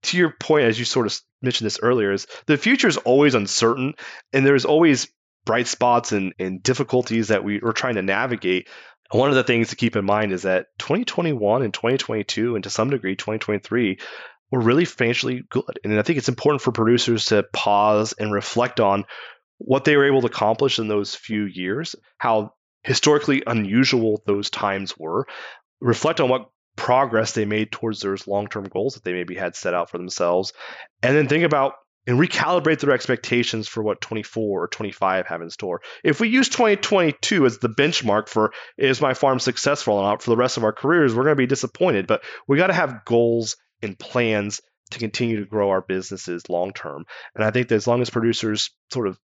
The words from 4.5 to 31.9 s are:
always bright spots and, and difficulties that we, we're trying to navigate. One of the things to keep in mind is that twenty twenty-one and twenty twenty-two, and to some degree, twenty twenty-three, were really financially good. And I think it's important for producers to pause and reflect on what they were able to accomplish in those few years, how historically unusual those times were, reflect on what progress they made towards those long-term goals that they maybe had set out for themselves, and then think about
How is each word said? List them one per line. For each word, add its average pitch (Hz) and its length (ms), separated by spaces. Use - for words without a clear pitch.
always 151 420
bright 117 240
spots 120 440
and, 98 260
and 95 240
difficulties 123 680
that 104 140
we, 101 160
we're 113 140
trying 123 220
to 98 80
navigate. 98 680
One 127 200
of 139 60
the 127 80
things 117 260
to - 60
keep 120 200
in 101 100
mind 104 260
is 92 120
that 92 240
twenty 208 260
twenty-one 135 600
and 104 100
twenty 123 240
twenty-two, 113 560
and 101 100
to 101 60
some 117 220
degree, 98 240
twenty 107 240
twenty-three, 104 580
were 131 120
really 127 240
financially 127 640
good. - 340
And 104 160
I 104 40
think 156 160
it's 123 100
important 143 320
for 123 100
producers 117 540
to 101 180
pause 107 600
and 107 180
reflect 117 480
on 101 240
what 135 260
they 151 140
were 139 80
able 135 160
to 120 60
accomplish 113 520
in 110 80
those 104 280
few 107 300
years, 95 500
how 110 340
historically 143 640
unusual 113 800
those 101 240
times 98 440
were, 85 300
reflect 147 400
on 131 80
what 127 200
progress 120 580
they 110 120
made 107 260
towards 110 300
those 98 260
long-term 101 380
goals 107 280
that - 100
they 90 100
maybe 90 220
had 90 200
set 90 180
out 85 160
for - 80
themselves, 90 560
and 131 120
then 151 120
think 156 160
about 143 300